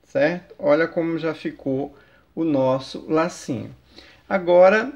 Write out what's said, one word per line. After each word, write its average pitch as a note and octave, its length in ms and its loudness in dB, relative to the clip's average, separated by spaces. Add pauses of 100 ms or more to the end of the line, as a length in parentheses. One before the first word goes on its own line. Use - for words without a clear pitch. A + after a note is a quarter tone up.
certo? D#3+ 540 -4
Olha D#3 300 2
como E3 300 -4
já D#3 160 -6
ficou C#3+ 640 -8 (360)
o E3 120 -4
nosso C3+ 640 -2
lacinho. D#3 640 -4 (540)
Agora, F#3+ 680 4